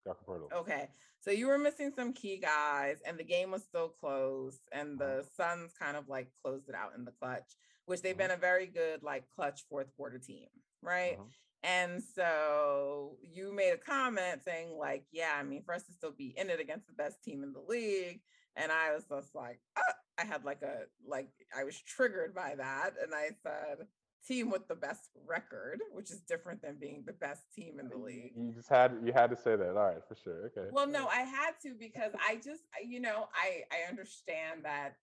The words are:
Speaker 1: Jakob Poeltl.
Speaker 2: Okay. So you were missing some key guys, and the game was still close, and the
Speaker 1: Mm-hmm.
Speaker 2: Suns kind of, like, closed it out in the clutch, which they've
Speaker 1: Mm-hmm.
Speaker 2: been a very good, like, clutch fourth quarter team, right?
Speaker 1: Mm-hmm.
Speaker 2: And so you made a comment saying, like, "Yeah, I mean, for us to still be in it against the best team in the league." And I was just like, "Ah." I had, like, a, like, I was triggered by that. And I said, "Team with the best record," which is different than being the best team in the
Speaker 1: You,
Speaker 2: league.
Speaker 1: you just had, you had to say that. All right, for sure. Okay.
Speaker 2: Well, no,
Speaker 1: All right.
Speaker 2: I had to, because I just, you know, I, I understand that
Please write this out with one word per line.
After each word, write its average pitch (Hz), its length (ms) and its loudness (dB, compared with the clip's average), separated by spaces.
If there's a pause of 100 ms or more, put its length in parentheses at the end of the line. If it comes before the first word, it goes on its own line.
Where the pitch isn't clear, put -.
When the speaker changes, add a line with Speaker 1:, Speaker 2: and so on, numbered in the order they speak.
Speaker 1:
Jakob 92 220 -6
Poeltl. 92 260 -8
Speaker 2:
Okay. 151 380 -2 (300)
So 196 100 -4
you 214 160 4
were 277 120 8
missing 285 360 2
some 247 180 -2
key 196 260 -6
guys, 147 640 4
and 170 140 -6
the 160 60 -8
game 180 300 2
was 196 100 -2
still 165 260 0
close, 135 720 -2 (120)
and 147 260 -6
the 139 60 0 (180)
Speaker 1:
Mm-hmm. 139 140 -10
Speaker 2:
Suns 170 380 0
kind 147 220 -4
of, 139 120 -8
like, 131 240 -6 (100)
closed 139 260 -6
it 120 60 -10
out 98 220 -6
in 123 80 -10
the 120 80 -14
clutch, 127 440 -8 (300)
which 175 160 -2
they've 185 140 0
Speaker 1:
Mm-hmm. - 20 -12
Speaker 2:
been 190 140 4
a 180 40 2
very 180 300 4
good, 160 380 -2
like, 139 260 -4
clutch 147 380 -2
fourth 139 260 -6
quarter 139 240 -8
team, 131 300 -16 (340)
right? 180 360 0
Speaker 1:
Mm-hmm. 113 100 -14 (340)
Speaker 2:
And 180 400 2
so 147 1200 2
you 180 300 -10
made 196 180 6
a 175 80 4
comment 214 640 0
saying, 165 340 -4
like, 143 360 -2
"Yeah, 160 240 0
I 143 80 -2
mean, 139 180 -6
for - 120 -4
us 110 100 -6
to - 80 -20
still 160 180 -8
be 135 260 -10
in 190 140 -2
it 170 80 2
against 156 300 -6
the 165 60 -20
best - 280 -4
team 139 220 -8
in 139 80 -10
the 131 80 -12
league." 196 600 -2 (360)
And 156 160 0
I 160 200 4
was 156 140 -2
just 139 260 -8
like, 120 280 -10 (160)
"Ah." - 180 4 (240)
I 170 60 0
had, 151 200 -4
like, 143 180 -4
a, 143 240 -6 (200)
like, 135 260 -4 (240)
I 135 80 -2
was 143 160 -8
triggered 185 540 0
by 170 220 -4
that. 135 440 -2
And 160 140 -4
I 151 160 -2 (120)
said, 151 460 -6 (380)
"Team 247 240 -2
with 190 180 -2
the 185 60 -4
best 151 360 -8 (140)
record," 147 560 -6 (100)
which 202 200 -12
is 175 100 -12
different 170 400 -6
than 147 160 -10
being 143 280 -10
the 156 100 -10
best 143 400 -8
team 151 260 -14
in 135 80 -8
the 131 80 -10
Speaker 1:
You, 127 60 -8
Speaker 2:
league. - 340 -12
Speaker 1:
you 117 160 -4
just 117 160 -14
had, 123 360 10
you 120 80 4
had 120 180 10
to 120 60 0
say 113 200 6
that. 92 140 4
All 101 240 6
right, 80 120 -10
for - 100 -12
sure. 90 300 -8
Okay. 101 240 -6
Speaker 2:
Well, 277 160 4
no, 285 180 0
Speaker 1:
All - 20 0
right. 208 120 4
Speaker 2:
I 247 40 2
had 277 400 -2
to, 269 120 -10
because 220 460 -6
I 214 160 2
just, 285 260 -10 (220)
you 247 160 -8
know, 220 340 -2
I, 175 380 0
I 170 160 -2
understand 165 760 -8
that 143 360 -4